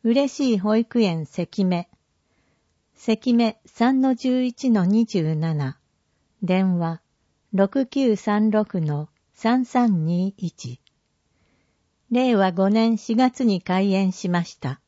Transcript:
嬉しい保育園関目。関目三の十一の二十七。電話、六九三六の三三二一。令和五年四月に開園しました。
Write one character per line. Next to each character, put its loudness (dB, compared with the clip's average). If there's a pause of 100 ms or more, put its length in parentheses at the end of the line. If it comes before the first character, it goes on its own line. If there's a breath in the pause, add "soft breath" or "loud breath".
嬉 0
し 0
い -2
保 0
育 0
園 0
関 -4
目。 -2 (1040)
関 -2
目 0
三 0
の 2
十 -2
一 -4
の 4
二 2
十 -2
七。 -4 (640)
電 0
話、 -4 (520)
六 0
九 0
三 0
六 -2
の -4 (240)
三 0
三 0
二 -2
一。 -10 (1300)
令 2
和 2
五 0
年 2
四 -4
月 0
に 2
開 0
園 2
し -8
ま 0
し -12
た。 -8